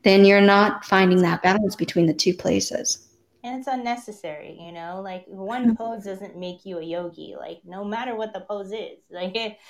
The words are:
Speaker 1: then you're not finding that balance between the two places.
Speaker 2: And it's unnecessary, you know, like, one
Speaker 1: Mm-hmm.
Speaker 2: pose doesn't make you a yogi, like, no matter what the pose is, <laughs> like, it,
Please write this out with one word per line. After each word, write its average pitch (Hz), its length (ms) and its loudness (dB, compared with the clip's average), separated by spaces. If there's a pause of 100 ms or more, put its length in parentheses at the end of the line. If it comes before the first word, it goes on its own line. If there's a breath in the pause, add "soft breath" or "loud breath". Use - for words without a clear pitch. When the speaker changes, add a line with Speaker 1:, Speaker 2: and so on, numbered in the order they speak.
Speaker 1:
then 196 220 8
you're 202 160 8
not 202 440 4
finding 185 380 4
that 170 180 0
balance 190 340 0
between 170 300 0
the 156 80 2
two 180 200 0
places. - 720 -4 (380)
Speaker 2:
And 254 140 -10
it's 262 80 -12
unnecessary, 240 880 -10
you 170 140 -20
know, 170 320 -12
like, 185 240 -14
one 214 380 -6
Speaker 1:
Mm-hmm. 226 100 4
Speaker 2:
pose 226 300 -8
doesn't 190 320 -12
make 180 280 -12
you 185 120 -10
a 160 60 -10
yogi, 170 540 -10
like, 170 280 -16
no 185 180 -14
matter 226 320 -8
what 214 180 -8
the 185 80 -12
pose 196 300 -10
is, 214 280 -12
<laughs> - 100 -20
like, 180 260 -10
it, 220 220 -8 (120)